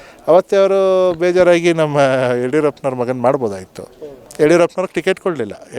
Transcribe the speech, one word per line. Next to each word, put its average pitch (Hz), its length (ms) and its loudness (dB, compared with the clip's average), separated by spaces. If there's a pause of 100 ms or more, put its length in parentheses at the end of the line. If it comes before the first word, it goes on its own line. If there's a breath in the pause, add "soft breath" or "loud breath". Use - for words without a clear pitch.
(280 loud breath)
ಅವತ್ತೇ 185 300 2
ಅವರು 190 640 2
ಬೇಜಾರಾಗಿ 175 540 2
ನಮ್ಮ 151 240 0 (480)
ಯಡಿಯೂರಪ್ಪನವ್ರ 143 500 -2
ಮಗನ 123 220 -4
ಮಾಡ್ಬೋದಾಯಿತು. 104 720 -4 (520)
ಯಡಿಯೂರಪ್ಪನವ್ರಿಗೆ 170 520 2
ಟಿಕೆಟ್ 180 260 -4
ಕೊಡ್ಲಿಲ್ಲ. 131 340 -6 (260)